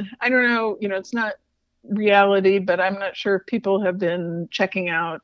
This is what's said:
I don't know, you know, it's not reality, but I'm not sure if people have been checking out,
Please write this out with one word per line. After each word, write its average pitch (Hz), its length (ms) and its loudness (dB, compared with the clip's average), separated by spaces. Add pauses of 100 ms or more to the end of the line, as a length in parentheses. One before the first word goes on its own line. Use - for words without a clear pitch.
(200)
I 233 100 -2
don't 247 200 2
know, 226 320 0
you 208 80 -2
know, 190 80 -2
it's 190 160 -8
not 226 220 -4 (480)
reality, 202 760 4
but 185 220 0
I'm 196 180 -2
not 196 160 -6
sure 202 200 -2
if 190 100 -6
people 220 360 -2
have 185 160 -2
been 170 540 -4
checking 185 380 -4
out, 165 340 -4